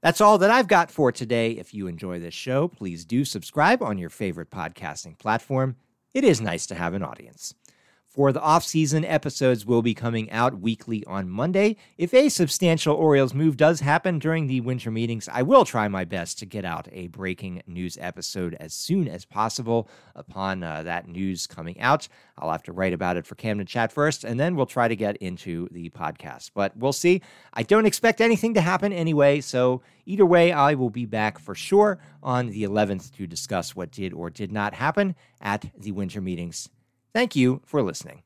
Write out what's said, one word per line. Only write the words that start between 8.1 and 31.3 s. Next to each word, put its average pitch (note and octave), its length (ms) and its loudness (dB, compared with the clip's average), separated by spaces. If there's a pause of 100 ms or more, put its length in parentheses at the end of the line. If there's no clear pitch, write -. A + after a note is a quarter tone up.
the D3 80 -2
off-season, D#3 640 2
episodes C3 600 0
will A#2 180 2
be A2+ 120 0
coming A#2 380 -4
out A2+ 280 0
weekly A2 460 -4
on F#2+ 220 -6
Monday. F#3 480 0 (220)
If F3 140 -2
a C4+ 180 8
substantial D#3+ 680 2
Orioles C#3+ 360 4
move D3 240 2
does D3+ 220 6
happen D#3+ 400 0
during D#3 300 -2
the C3 140 0
winter A#2+ 280 -4
meetings, A2+ 400 -4
I B2+ 120 -2
will A3 220 6
try A2 220 0
my G2 180 -2
best E2+ 340 -8
to G#2 80 -14
get G2 180 -10
out E2 260 -6
a F2+ 180 -14
breaking F#2 600 -8
news F2+ 320 -8
episode F2 580 -8
as D#2+ 160 -16
soon F3 320 -2
as F2 180 -12
possible A2+ 640 -2 (280)
upon, F#2+ 480 -6
uh, D#2 180 -8
that E2+ 240 -6
news F#2 400 -6
coming E2+ 340 -12
out. C3+ 280 2 (300)
I'll D#2 120 -4
have D#2+ 140 -4
to - 80 -14
write F#2 220 0
about F2+ 240 -2
it D#2+ 80 -10
for - 100 -18
Camden G#2 300 -6
Chat A2+ 260 -2
first, D3 320 0
and A#2 160 -4
then E3+ 160 0
we'll C3+ 100 0
try A#2+ 220 0
to A2+ 80 0
get G2+ 220 -2
into F2+ 520 -8
the E2+ 200 -14
podcast. - 640 -10
But G2 220 -2
we'll C3 180 0
see. F3+ 260 4 (320)
I A#2 100 -4
don't G#3+ 240 4
expect A3 340 2
anything A3+ 340 2
to G#3 80 4
happen F#3 300 0
anyway, D3 500 4
so B2+ 400 2 (240)
either G3 200 4
way, E3+ 240 8
I D3 240 4
will B2+ 160 0
be A#2 160 -8
back G#2+ 320 -2